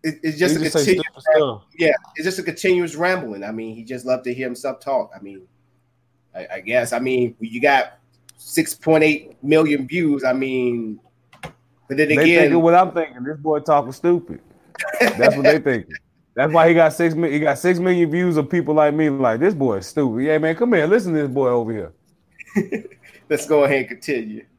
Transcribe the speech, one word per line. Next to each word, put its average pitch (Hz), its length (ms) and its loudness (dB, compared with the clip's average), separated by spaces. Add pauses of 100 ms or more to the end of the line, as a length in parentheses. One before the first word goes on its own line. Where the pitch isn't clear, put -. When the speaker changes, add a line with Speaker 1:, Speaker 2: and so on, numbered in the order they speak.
Speaker 1:
It, 160 200 -6
it's 156 160 -4
just 160 160 4
Speaker 2:
He 160 60 -2
Speaker 1:
a - 80 -2
Speaker 2:
just - 80 -2
say 151 180 4
Speaker 1:
continuous 180 140 -4
Speaker 2:
stupid - 280 0
stuff. 127 260 0 (140)
Speaker 1:
yeah, 160 140 2 (240)
it's 156 80 -12
just 185 160 -4
a 175 40 -10
continuous 175 520 -2
rambling. 151 480 -4
I 104 80 -10
mean, 110 240 -10
he 117 80 -18
just 123 220 -12
loved 127 180 -2
to 123 100 -6
hear 127 140 -6
himself 123 320 -8
talk. 131 340 -4
I 98 80 -20
mean, 98 200 -20 (920)
I, 92 200 -14
I 95 80 -10
guess. 117 320 -2
I 120 60 -2
mean, 123 420 -2
you 113 180 -8
got 135 380 0 (400)
six - 360 -4
point 160 300 2
eight 151 400 0
million 147 420 2
views. 147 380 -2
I 127 80 0
mean, 123 680 -4 (400)
but - 560 -12
then 151 100 2
Speaker 2:
They 151 80 2
Speaker 1:
again, 160 280 4
Speaker 2:
thinking 156 180 4
what 170 140 4
I'm 180 180 4
thinking. 147 320 -8
This 151 120 -8
boy 151 220 -2
talking 143 320 0
stupid. 175 480 -2 (600)
That's 117 340 2
what 139 80 -4
they 156 160 6
Speaker 1:
<laughs> - 0 -
Speaker 2:
thinking. 123 360 -4 (400)
That's 147 180 0
why 165 160 6
he 170 40 6
got 165 200 6
six 165 220 0
mi-, 160 160 0
he 147 100 -2
got 143 180 0
six 175 200 0
million 175 300 2
views 175 280 0
of 147 120 -2
people 160 240 0
like 151 200 4
me. 156 160 0
Like, 127 320 0
"This 190 120 2
boy 127 260 -2
is 92 80 -12
stupid." 127 360 -2
Yeah, 156 140 0
man, 160 180 0
come 240 160 0
here. 165 160 2
Listen 185 280 2
to 151 80 0
this 143 60 -4
boy 131 200 0
over 117 240 -2
here. 92 180 -8 (640)
Speaker 1:
<laughs> - 720 -8
Let's 147 160 -2
go 147 200 2
ahead 139 140 0
and 123 100 -6
continue. 113 560 -8 (140)